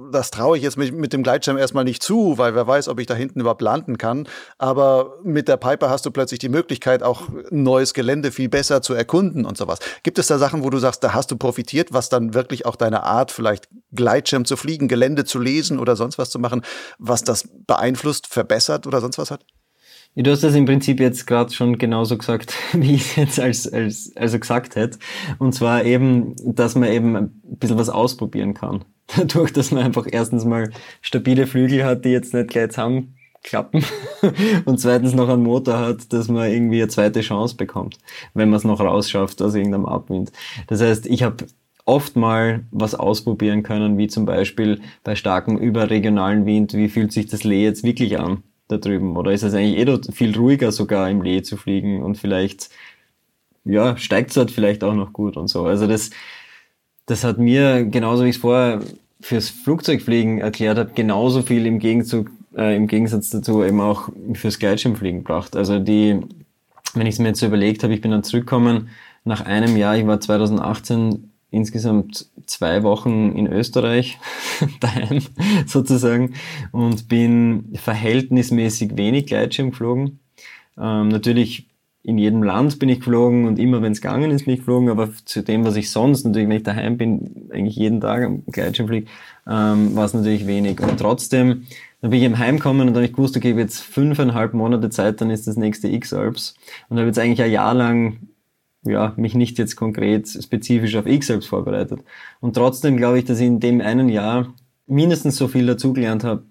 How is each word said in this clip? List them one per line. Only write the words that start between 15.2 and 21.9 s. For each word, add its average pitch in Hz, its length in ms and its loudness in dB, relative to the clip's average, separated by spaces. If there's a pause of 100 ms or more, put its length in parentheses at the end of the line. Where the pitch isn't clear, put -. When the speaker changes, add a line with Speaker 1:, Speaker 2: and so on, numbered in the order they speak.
Speaker 1:
zu - 140 -6
lesen 135 400 -2
oder 120 180 0
sonst 117 200 -6
was 131 120 -4
zu - 100 -8
machen, 120 220 -2 (360)
was 117 280 -2
das 117 240 -2 (180)
beeinflusst, 131 600 -2
verbessert 120 600 -2
oder 131 140 -2
sonst 127 160 -6
was 151 140 -6
hat? 143 120 -14 (720)
Speaker 2:
Ja, 135 60 -2
du 131 100 4
hast 143 120 2
das 147 100 4
im 143 120 6
Prinzip 135 340 2
jetzt 127 260 0
grad 120 280 0
schon 120 260 0
genauso 113 400 0